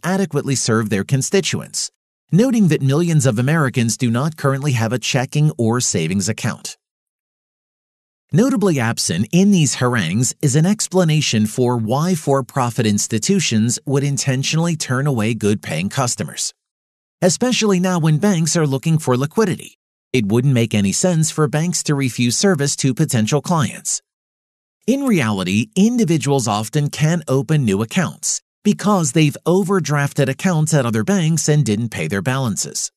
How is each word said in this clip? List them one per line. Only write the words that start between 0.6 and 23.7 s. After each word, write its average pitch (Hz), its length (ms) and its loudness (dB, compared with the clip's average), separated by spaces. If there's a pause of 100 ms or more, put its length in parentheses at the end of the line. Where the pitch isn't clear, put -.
their 98 120 0
constituents, - 840 -2 (420)
noting 220 360 4
that 143 160 2
millions 151 420 2
of 117 140 2
Americans 127 580 0
do 120 140 0
not 143 260 -2
currently 139 360 -2
have 113 200 0
a 127 60 -2
checking 147 580 0
or 117 240 0
savings 92 480 -2
account. - 480 -8 (1500)
Notably 202 480 2
absent 110 520 -2
in 190 180 4
these 175 320 2
harangues 117 640 0
is 139 120 0
an 156 120 4
explanation 156 800 0
for 123 280 0
why 127 380 0
for-profit 131 720 -2
institutions 113 1000 0
would 135 200 -2
intentionally 143 720 -2
turn 135 320 -4
away 117 260 0
good-paying 101 560 -2
customers, - 640 -4 (640)
especially 202 600 2
now 180 180 0
when 156 220 2
banks 170 360 2
are 160 120 2
looking 147 320 0
for 127 180 2
liquidity. 151 640 -2 (340)
It 117 140 2
wouldn't 123 260 2
make 117 220 2
any 101 160 2
sense 160 400 0
for 156 160 0
banks 156 340 -2
to 151 140 -2
refuse 123 420 0
service 156 380 0
to 131 180 0
potential 135 480 0
clients. - 640 -4 (800)